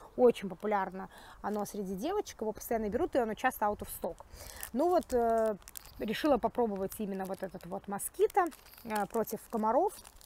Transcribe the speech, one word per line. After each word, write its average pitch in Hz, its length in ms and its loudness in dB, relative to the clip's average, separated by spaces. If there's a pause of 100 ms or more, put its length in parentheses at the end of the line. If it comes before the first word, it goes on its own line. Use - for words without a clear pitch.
(160)
очень 233 320 6
популярно 190 600 -2 (340)
оно 208 220 -2
среди 196 300 -6
девочек, 330 460 -4
его 214 120 -4
постоянно 220 360 -2
берут, 262 260 -2
и 302 40 4
оно 220 160 0
часто 254 320 0
out 208 120 0
of 202 100 -10 (140)
stock. 170 140 -4 (560)
Ну 285 160 2
вот, 330 260 2
э, 226 400 4 (460)
решила 247 380 2
попробовать 202 600 0
именно 196 260 -4
вот 185 200 -6
этот 185 220 -10
вот 190 220 -10
москито, 349 580 2 (380)
э, 214 220 0
против 214 320 -2 (120)
комаров. 240 420 2 (340)